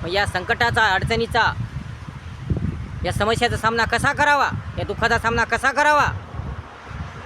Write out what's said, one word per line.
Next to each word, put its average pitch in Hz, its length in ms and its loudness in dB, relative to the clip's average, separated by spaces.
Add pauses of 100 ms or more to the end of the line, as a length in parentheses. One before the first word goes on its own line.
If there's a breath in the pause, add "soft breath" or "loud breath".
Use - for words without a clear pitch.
मग 165 60 -6
या 196 180 2
संकटाचा, 226 560 2
अडचणीचा, 214 720 2 (1500)
या 180 80 0
समस्येचा 220 440 2
सामना 226 280 2
कसा 233 280 0
करावा, 277 380 4 (280)
या 175 60 -2
दुःखाचा 220 340 2
सामना 233 260 2
कसा 233 280 0
करावा, 294 340 4 (1200)